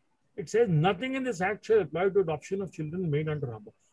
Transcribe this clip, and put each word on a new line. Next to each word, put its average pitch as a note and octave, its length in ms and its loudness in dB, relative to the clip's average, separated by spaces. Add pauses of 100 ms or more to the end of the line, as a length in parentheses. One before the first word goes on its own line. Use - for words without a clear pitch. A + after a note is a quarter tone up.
(360)
It F3 140 -10
says, A#3 180 4
"Nothing F#3 460 2
in C4 100 -4
this G#3 160 -4
act G3+ 240 -2
shall A3 160 6
apply E3 300 0
to G3 100 4
adoption E3 400 -4
of F#3+ 120 -6
children D#3+ 380 -4
made D#3 200 0
under C#3+ 160 -4
hama." A2+ 240 -12 (220)